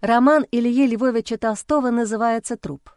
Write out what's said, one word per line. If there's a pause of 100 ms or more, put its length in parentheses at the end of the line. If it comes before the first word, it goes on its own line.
Роман
Ильи
Львовича
Толстого
называется
«Труп».